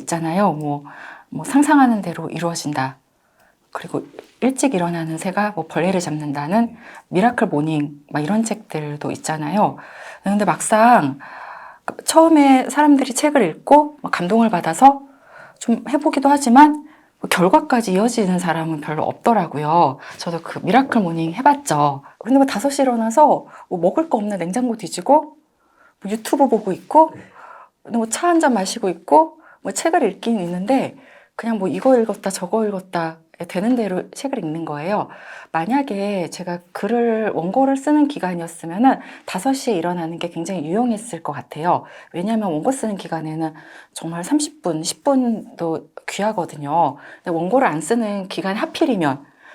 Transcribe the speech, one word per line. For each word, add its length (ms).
있잖아요. 540
뭐, 300
뭐 160
상상하는 580
대로 260
이루어진다. 680
그리고 320
일찍 340
일어나는 420
새가 380
뭐 140
벌레를 320
잡는다는 760
미라클 400
모닝 520
막 120
이런 200
책들도 680
있잖아요. 640
근데 200
막상 760
처음에 680
사람들이 440
책을 280
읽고 600
막 80
감동을 400
받아서 520
좀 300
해보기도 400
하지만 580
뭐 100
결과까지 640
이어지는 460
사람은 420
별로 240
없더라고요. 920
저도 240
그 200
미라클 380
모닝 340
해봤죠. 680
근데 180
뭐 100
다섯 240
시 120
일어나서 640
뭐 100
먹을 320
거 80
없나 180
냉장고 400
뒤지고 600
뭐 100
유튜브 360
보고 240
있고 400
근데 160
뭐 100
차 200
한 120
잔 140
마시고 340
있고 500
뭐 100
책을 300
읽긴 380
있는데 560
그냥 220
뭐 100
이거 300
읽었다 320
저거 360
읽었다 520
되는 260
대로 380
책을 260
읽는 260
거예요. 440
만약에 800
제가 300
글을, 600
원고를 420
쓰는 300
기간이었으면은 920
다섯 260
시에 220
일어나는 460
게 80
굉장히 360
유용했을 600
것 80
같아요. 500
왜냐하면 400
원고 180
쓰는 260
기간에는 560
정말 280
삼십 400
분, 220
십 180
분도 880
귀하거든요. 880
근데 120
원고를 300
안 140
쓰는 480
기간 260
하필이면 720